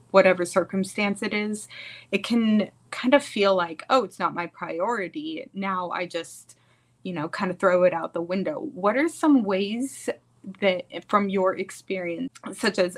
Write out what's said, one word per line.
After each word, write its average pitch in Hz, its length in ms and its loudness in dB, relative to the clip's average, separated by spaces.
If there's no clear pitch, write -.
whatever 180 340 6
circumstance 196 760 -2
it 214 120 -4
is, 208 340 -4
it 196 120 0
can 220 480 2
kind 254 240 -2
of 277 80 8
feel 196 320 2
like, 170 360 -2
"Oh, 254 160 4
it's - 120 -10
not 165 160 -2
my 170 140 -4
priority." 165 1080 -6
Now 190 380 -4
I 180 140 -6
just, - 500 -12
you 185 80 -8
know, 165 160 -4
kind 185 240 -4
of 180 80 -8
throw 180 240 4
it 175 100 6
out 165 200 -6
the 170 80 -4
window. 170 380 -4
What 202 220 0
are 302 140 2
some 285 340 4
ways 202 640 -4
that, 185 240 2
from 202 180 2
your 190 300 2
experience, 180 720 -6
such 208 260 -2
as, 180 180 2